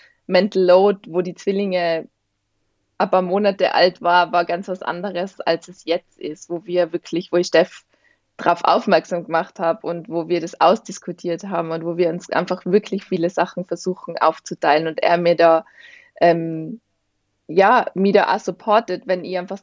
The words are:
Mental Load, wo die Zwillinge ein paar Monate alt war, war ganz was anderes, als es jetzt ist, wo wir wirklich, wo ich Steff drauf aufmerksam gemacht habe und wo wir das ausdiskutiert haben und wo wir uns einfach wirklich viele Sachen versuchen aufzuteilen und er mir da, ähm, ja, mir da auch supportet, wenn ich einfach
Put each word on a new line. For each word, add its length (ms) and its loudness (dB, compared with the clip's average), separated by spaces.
Mental 380 2
Load, 440 4
wo 140 -2
die 140 -8
Zwillinge 720 -2
ein 120 0
paar 120 2
Monate 520 0
alt 280 2
war, 300 2
war 140 0
ganz 220 -6
was 140 -8
anderes, 580 -8
als 280 -4
es 180 -20
jetzt 340 -6
ist, 300 -12
wo 160 -8
wir 260 -2
wirklich, 400 -6
wo 60 0
ich 100 0
Steff 380 0
drauf 260 0
aufmerksam 600 2
gemacht 340 -4
habe 280 -2
und 220 -8
wo 180 -4
wir 140 0
das 180 -12
ausdiskutiert 840 0
haben 260 -4
und 140 -6
wo 120 -4
wir 120 2
uns 200 -8
einfach 360 -4
wirklich 400 0
viele 240 -2
Sachen 360 -6
versuchen 520 -8
aufzuteilen 720 0
und 160 -6
er 140 4
mir 180 2
da, 300 4
ähm, 580 0
ja, 480 4
mir 180 2
da 220 4
auch 40 -6
supportet, 680 -2
wenn 180 -2
ich 120 -6
einfach 260 -8